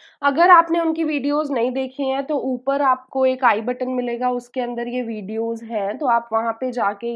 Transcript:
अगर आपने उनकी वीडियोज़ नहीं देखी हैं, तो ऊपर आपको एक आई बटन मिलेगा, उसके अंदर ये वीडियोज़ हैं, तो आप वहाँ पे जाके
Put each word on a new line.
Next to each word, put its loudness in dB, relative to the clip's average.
अगर 4
आपने 6
उनकी 0
वीडियोज़ -2
नहीं 0
देखी -4
हैं, -2
तो -2
ऊपर -2
आपको 0
एक 0
आई 4
बटन -4
मिलेगा, -2
उसके -6
अंदर -4
ये -4
वीडियोज़ -6
हैं, -4
तो -4
आप 2
वहाँ 0
पे -4
जाके -2